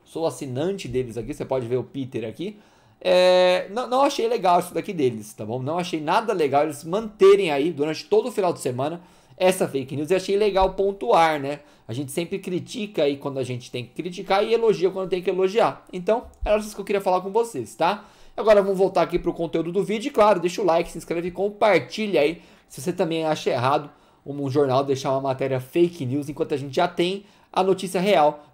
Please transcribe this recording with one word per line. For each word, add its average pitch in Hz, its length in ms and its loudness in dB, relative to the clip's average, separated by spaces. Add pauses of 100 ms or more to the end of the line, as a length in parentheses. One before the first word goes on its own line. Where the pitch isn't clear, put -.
sou 160 220 -6
assinante 151 600 -4
deles 123 300 -4
aqui, 120 180 -8
você 139 100 -8
pode 127 220 -4
ver 123 100 -2
o 117 80 -2
Peter 123 440 -8
aqui. 175 300 -10 (420)
É, 180 680 4
não, 233 180 -6
não 262 140 2
achei 277 260 0
legal 185 320 2
isso - 140 -6
daqui 165 180 -4
deles, 120 400 -2
tá 113 120 -12
bom? 117 160 -6
Não 151 180 -4
achei 170 220 -4
nada 196 320 0
legal 147 320 2
eles 160 200 -6
manterem 196 680 4
aí 147 220 0
durante 151 320 -4
todo 226 240 2
o 214 40 -8
final 180 200 0
de 135 80 -8
semana 139 400 -4 (360)
essa 185 300 2
fake 131 300 -4
news 151 140 -2
e 185 40 4
achei 185 220 0
legal 196 380 2
pontuar, 196 680 2
né? 143 200 -6 (280)
A 110 40 -8
gente 135 200 -8
sempre 175 260 -4
critica 185 640 -6
aí 143 140 2
quando 139 220 -8
a 131 60 -2
gente 123 260 -10
tem 120 140 -8
que - 100 -20
criticar 190 500 -2
e 220 100 0
elogia 190 360 2
quando 190 200 -6
tem 180 120 -4
que 190 80 -4
elogiar. 190 600 0
Então, 196 340 -2 (180)
era 190 140 2
isso 214 160 -10
que 208 60 -12
eu 190 40 -8
queria 202 160 -2
falar 185 200 0
com 196 100 -8
vocês, 208 440 -4
tá? 190 300 0 (320)
Agora 208 260 6
vamos 196 160 0
voltar 185 240 2
aqui 170 160 -2
pro 170 140 -4
conteúdo 165 400 -4
do 196 100 0
vídeo 214 260 -4
e, 277 40 -12
claro, 208 260 6
deixa 175 240 -2
o - 20 0
like, 170 260 2
se - 80 -14
inscreve 170 300 -6
e 175 40 -10
compartilha 202 880 0
aí 160 220 2 (260)
se - 120 -16
você 170 120 -4
também 165 320 -2
acha 156 260 -2
errado 143 400 0 (360)
um, 139 180 -6
um 131 60 -2
jornal 139 320 4
deixar 135 300 -2
uma 135 80 0
matéria 131 400 -2
fake 175 440 0
news 139 240 -4
enquanto 160 240 -4
a 147 40 0
gente 135 180 -6
já 175 140 2
tem 185 360 -2 (280)
a 185 100 2
notícia 190 380 0
real 160 540 4